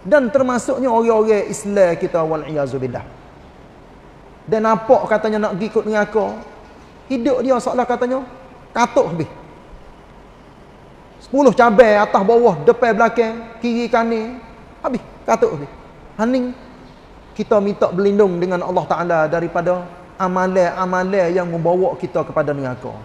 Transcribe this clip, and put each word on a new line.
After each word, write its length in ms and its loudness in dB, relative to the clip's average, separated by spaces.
Dan 320 2
termasuknya 560 -2
orang-orang 640 2
Islam 480 2
kita, 240 -2
wal 240 -4
iazu 320 -4
billah. 240 -8
Dan 160 0
nampak 480 4
katanya 320 0
nak 160 -4
pergi 80 -4
ikut 180 -2
neraka, 400 -2
hidup 320 -2
dia 160 0
seolah 240 -2
katanya 400 -4
katuk 400 0
habis. 180 -6
Sepuluh 320 2
cabai 480 6
atas 240 2
bawah, 400 4
depan 320 4
belakang, 480 0
kiri 320 -2
kanan, 480 -2
habis, 240 -6
katuk 240 2
habis. 180 -10
Hening 400 -2
kita 260 -2
minta 320 0
berlindung 480 2
dengan 240 -2
Allah 240 -2
Ta'ala 400 0
daripada 560 -2
amalan-amalan 1120 0
yang 160 0
membawa 480 0
kita 240 -4
kepada 320 -2
neraka. 400 -8